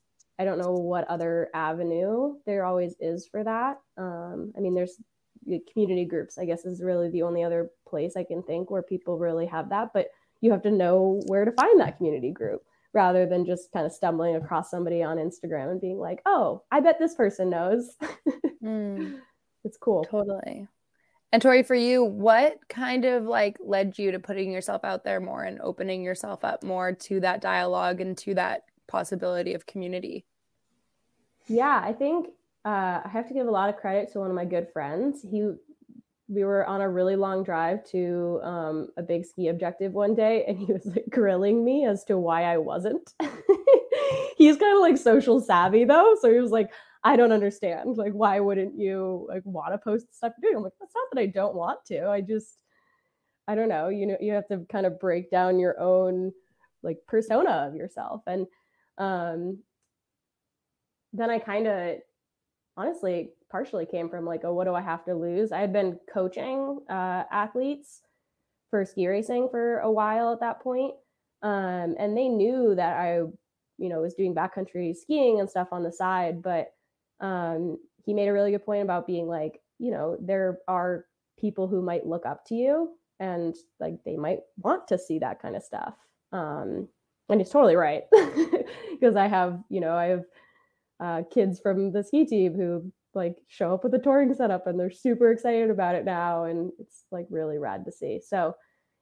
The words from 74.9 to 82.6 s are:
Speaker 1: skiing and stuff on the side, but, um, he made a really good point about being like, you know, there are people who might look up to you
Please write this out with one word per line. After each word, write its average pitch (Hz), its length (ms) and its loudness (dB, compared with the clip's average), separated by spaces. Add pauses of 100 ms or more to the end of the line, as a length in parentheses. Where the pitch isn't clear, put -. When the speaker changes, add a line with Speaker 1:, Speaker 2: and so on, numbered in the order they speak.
Speaker 1:
skiing 247 440 2
and 190 100 -4
stuff 180 220 -4
on 180 100 -6
the 170 100 -4
side, 180 500 -2
but, 175 300 -4 (480)
um, 175 580 -4 (260)
he 208 100 -2
made 202 140 0
a 202 40 2
really 202 200 2
good 202 120 -4
point 202 180 -2
about 175 240 -2
being 170 220 -4
like, 160 320 -6 (180)
you 247 120 -4
know, 165 300 -4
there 185 480 -2
are 180 380 -2 (320)
people 202 300 -2
who 185 140 0
might 175 240 -4
look 170 180 -6
up 135 220 -8
to 226 80 -6
you 302 420 0 (240)